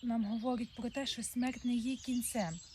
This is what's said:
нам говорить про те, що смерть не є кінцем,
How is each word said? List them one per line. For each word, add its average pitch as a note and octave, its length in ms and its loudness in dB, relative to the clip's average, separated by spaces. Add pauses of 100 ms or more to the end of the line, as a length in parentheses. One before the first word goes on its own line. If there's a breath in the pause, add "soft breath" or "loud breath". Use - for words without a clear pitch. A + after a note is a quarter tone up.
нам A#3 220 4
говорить A3+ 520 0
про A#3 140 -2
те, C#4 160 -2
що - 160 -4
смерть B3 420 0
не A#3+ 100 4
є A#3+ 220 2
кінцем, G#3+ 640 0 (140)